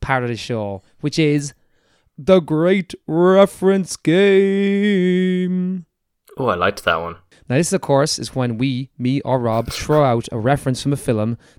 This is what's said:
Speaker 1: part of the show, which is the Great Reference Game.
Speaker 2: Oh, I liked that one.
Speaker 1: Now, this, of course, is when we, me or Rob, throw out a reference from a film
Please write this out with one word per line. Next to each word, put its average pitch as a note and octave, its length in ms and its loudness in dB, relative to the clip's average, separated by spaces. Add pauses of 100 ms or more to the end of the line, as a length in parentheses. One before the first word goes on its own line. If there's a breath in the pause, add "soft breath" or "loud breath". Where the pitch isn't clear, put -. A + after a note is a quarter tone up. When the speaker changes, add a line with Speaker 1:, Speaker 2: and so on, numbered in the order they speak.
Speaker 1:
part C3 240 -2
of A#2+ 60 -4
the A#2 60 -6
show, G2+ 460 -8 (180)
which D3 200 -4
is D3 340 0 (640)
the F#3 220 4
Great E3 520 0 (140)
Reference F#3+ 920 2
Game. F#3 1900 0 (500)
Speaker 2:
Oh, C3 120 -4
I F#2+ 80 0
liked F#2 280 -2
that E2+ 120 2
one. E2+ 200 -8 (320 soft breath)
Speaker 1:
Now, A#2+ 80 0
this, E3+ 160 0
of F#3+ 80 -2
course, C#3+ 400 0
is - 140 -10
when A#2+ 240 -2
we, C3 380 -4
me B2+ 260 -2
or C3 180 -2
Rob, A#2 300 -2
throw D3+ 340 0
out A#2 260 0
a A#2+ 80 -6
reference C3 440 -2
from C#3 100 -2
a C#3 40 -2
film A#2 400 -2 (220 soft breath)